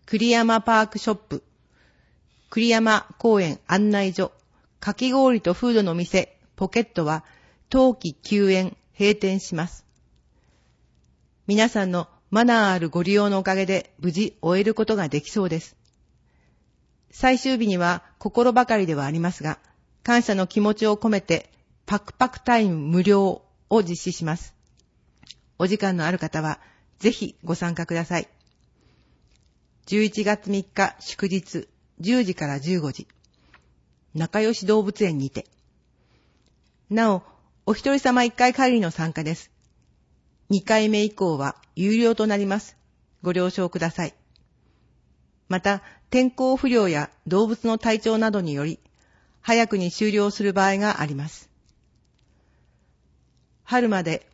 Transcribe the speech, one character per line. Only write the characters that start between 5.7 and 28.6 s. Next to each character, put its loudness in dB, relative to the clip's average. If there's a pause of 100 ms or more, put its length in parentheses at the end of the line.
ド 4
の -2
店、 -2 (180)
ポ -4
ケ 0
ッ 2
ト -4
は、 -2 (460)
冬 4
季 -8
休 0
園、 0 (200)
閉 4
店 -2
し -10
ま -4
す。 -16 (1600)
皆 2
さ -2
ん -4
の -4 (220)
マ 2
ナ 4
ー 2
あ -2
る -4
ご -2
利 0
用 4
の 0
お -4
か -2
げ -2
で、 -4
無 -2
事 -2
終 2
え 2
る 0
こ -2
と 0
が -2
で -2
き -14
そ -2
う -2
で -4
す。 -18 (1400)
最 2
終 -2
日 0
に 0
は、 0 (160)
心 2
ば 4
か 0
り 0
で -2
は -4
あ -4
り -4
ま -2
す -12
が、 -6 (440)
感 2
謝 0
の 0
気 -2
持 2
ち -2
を 2
込 -2
め 0
て、 -4 (360)
パ -2
ク -20
パ 0
ク -20
タ 2
イ 2
ム -2
無 0
料 2 (280)
を 4
実 -4
施 -8
し -8
ま -4
す。 -16 (1040)
お 0
時 0
間 -2
の -2
あ -2
る -2
方 -6
は、 -6 (400)
ぜ 2
ひ -8
ご -4
参 -6
加 -8
く -8
だ -2
さ -4
い。 -10 (1600)